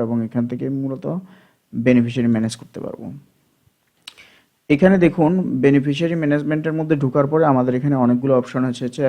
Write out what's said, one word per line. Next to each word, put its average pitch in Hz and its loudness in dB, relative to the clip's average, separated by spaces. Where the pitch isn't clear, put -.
এবং 117 -4
এখান 120 -4
থেকে 123 -8
মূলত 135 -6
বেনিফিশিয়ারি 120 2
ম্যানেজ 113 -2
করতে - -18
পারবো। - -12
এখানে 185 4
দেখুন, 165 2
বেনিফিশিয়ারি 143 2
ম্যানেজমেন্টের 156 -2
মধ্যে 160 -2
ঢোকার 139 0
পরে 160 2
আমাদের 127 2
এখানে 139 0
অনেকগুলো 123 2
অপশন 127 -4
এসেছে 123 -6